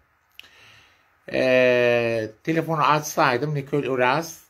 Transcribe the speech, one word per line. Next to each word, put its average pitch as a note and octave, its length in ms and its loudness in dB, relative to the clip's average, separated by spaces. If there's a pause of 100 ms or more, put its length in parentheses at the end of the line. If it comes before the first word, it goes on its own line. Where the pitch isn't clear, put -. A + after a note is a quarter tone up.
(1300)
E, B2 1000 2 (140)
telefonu D#3+ 380 -2
açsaydım, D3 720 0
"Nicole C3+ 360 -4
Uras, C3 600 -2